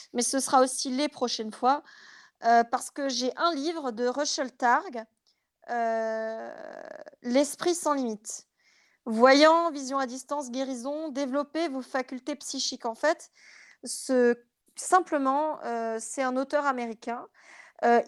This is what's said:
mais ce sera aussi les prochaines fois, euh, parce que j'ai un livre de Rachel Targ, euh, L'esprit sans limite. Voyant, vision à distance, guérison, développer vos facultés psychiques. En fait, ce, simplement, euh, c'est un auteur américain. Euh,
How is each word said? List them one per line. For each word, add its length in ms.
mais 80
ce 160
sera 240
aussi 280
les 180
prochaines 440
fois, 300
euh, 180
parce 300
que 160
j'ai 280
un 160
livre 380
de 160
Rachel 460
Targ, 520
euh, 800
L'esprit 520
sans 180
limite. 540
Voyant, 680
vision 280
à 80
distance, 440
guérison, 600
développer 580
vos 140
facultés 540
psychiques. 500
En 80
fait, 360
ce, 540
simplement, 880
euh, 360
c'est 220
un 140
auteur 280
américain. 600
Euh, 240